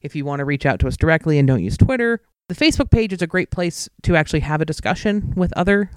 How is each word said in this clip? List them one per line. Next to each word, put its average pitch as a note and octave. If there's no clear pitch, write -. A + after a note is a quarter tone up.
If -
you C#3+
want C#3+
to C#3
reach C#3+
out C#3
to C3
us -
directly D#3+
and C#3
don't B2+
use G2
Twitter, A#3
the F3+
Facebook D4+
page A3+
is F3
a F3
great F#3
place -
to F3
actually D#3
have D3+
a -
discussion F3
with F3+
other G3+